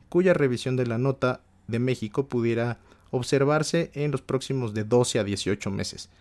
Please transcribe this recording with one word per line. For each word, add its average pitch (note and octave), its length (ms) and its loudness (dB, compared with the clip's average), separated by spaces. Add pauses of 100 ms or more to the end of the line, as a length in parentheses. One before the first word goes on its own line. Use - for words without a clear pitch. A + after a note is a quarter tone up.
cuya F3+ 240 4
revisión C3 420 0
de B2+ 100 0
la A#2 120 -2
nota B2+ 420 0 (280)
de A#2 120 -2
México C3 480 -2
pudiera A#2 520 0 (300)
observarse D3 840 0
en D3 180 -2
los C3+ 100 -2
próximos C3 520 -4
de G#2+ 100 -4
doce B2 340 2
a G#2+ 60 2
dieciocho G2+ 480 -2
meses, - 380 -8 (120)